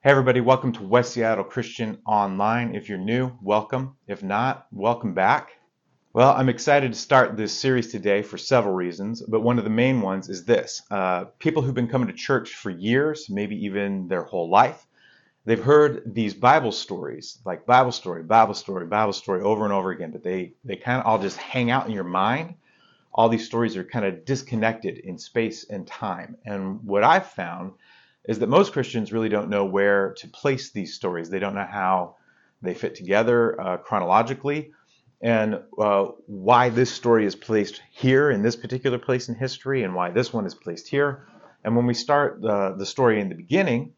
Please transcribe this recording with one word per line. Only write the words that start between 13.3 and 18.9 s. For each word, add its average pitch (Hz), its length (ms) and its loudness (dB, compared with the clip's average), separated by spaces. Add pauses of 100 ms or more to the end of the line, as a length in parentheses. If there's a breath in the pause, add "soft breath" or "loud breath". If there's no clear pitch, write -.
even 98 420 -4
their 87 160 -2
whole 85 260 -4
life, 110 380 4 (580 soft breath)
they've 113 200 0
heard 135 500 4
these 104 200 -2
Bible 127 360 4
stories, 78 720 -10
like 90 220 -8
Bible 127 240 4
story, 85 320 -10
Bible 110 320 4
story, 92 320 -8
Bible 104 260 0